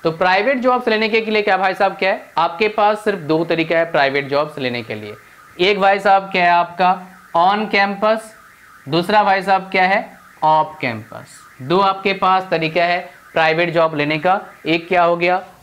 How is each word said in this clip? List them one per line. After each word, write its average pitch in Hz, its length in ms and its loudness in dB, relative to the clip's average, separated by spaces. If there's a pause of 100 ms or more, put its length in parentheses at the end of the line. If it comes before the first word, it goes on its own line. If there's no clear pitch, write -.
तो 165 60 2
private 190 480 0
jobs 247 300 0
लेने 220 200 0
के 220 120 0
लिए 214 220 0
क्या 202 140 2
भाई 190 180 0
साहब, 190 220 0
क्या 190 140 0
है - 160 -6 (120)
आपके 175 300 0
पास? 214 360 0
सिर्फ 202 140 -2
दो 160 260 -2
तरीका 165 340 -2
है 165 120 0
private 139 380 0
jobs 147 300 -2
लेने 120 240 -4
के 110 120 -10
लिए। 107 200 -12 (460)
एक 196 200 2
भाई 196 180 4
साहब 196 240 4
क्या 185 220 -2
है 175 60 4
आपका? 180 560 0 (300)
on 202 380 2
campus, 202 440 0 (720)
दूसरा 185 340 2
भाई 196 200 2
साहब 190 280 0
क्या 185 140 2
है? 202 340 -2 (260)
off 156 220 4 (180)
campus। 113 420 -8 (360)
दो 165 180 0
आपके 196 320 0
पास 185 380 0
तरीका 165 340 0
है 175 260 -2 (220)
private 160 380 2
job 160 240 2
लेने 147 240 -2
का, 185 220 0 (260)
एक 165 220 -2
क्या 175 140 2
हो 170 140 2
गया? 180 260 0 (200)